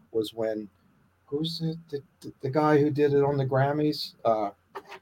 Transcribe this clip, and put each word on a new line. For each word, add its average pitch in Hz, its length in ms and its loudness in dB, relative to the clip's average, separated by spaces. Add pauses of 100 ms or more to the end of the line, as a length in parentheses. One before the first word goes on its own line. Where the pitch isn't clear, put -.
(120)
was 110 220 -4
when, 110 340 -4 (580)
who's 160 340 -6
the, 160 160 -4 (140)
the, 139 120 -8 (200)
the, - 200 -16
the 135 80 -6
guy 151 300 4
who 147 100 4
did 143 240 2
it 143 100 4
on 143 140 0
the 135 80 0
Grammys? 147 680 0 (120)
Uh, 107 260 2 (500)